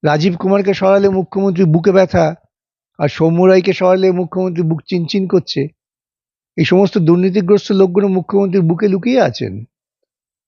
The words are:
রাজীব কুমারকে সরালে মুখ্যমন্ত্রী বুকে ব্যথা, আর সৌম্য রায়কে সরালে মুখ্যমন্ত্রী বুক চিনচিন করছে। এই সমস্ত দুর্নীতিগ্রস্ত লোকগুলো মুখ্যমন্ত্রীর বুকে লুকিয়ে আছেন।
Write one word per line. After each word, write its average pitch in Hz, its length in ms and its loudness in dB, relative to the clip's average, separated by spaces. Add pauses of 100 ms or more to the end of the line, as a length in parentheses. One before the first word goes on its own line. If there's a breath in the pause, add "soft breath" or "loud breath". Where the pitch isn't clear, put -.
রাজীব 156 320 0
কুমারকে 196 360 0
সরালে 196 360 2
মুখ্যমন্ত্রী 190 540 -2
বুকে 170 280 2
ব্যথা, 170 440 2 (640)
আর 147 80 -2
সৌম্য 165 360 0
রায়কে 190 300 4
সরালে 190 380 0
মুখ্যমন্ত্রী 180 520 -4
বুক 160 240 -2
চিনচিন 185 400 -4
করছে। 160 400 -2 (920)
এই 165 80 0
সমস্ত 185 320 2
দুর্নীতিগ্রস্ত 180 720 0
লোকগুলো 190 360 2
মুখ্যমন্ত্রীর 190 560 0
বুকে 160 240 0
লুকিয়ে 226 340 0
আছেন। 113 420 -4 (840)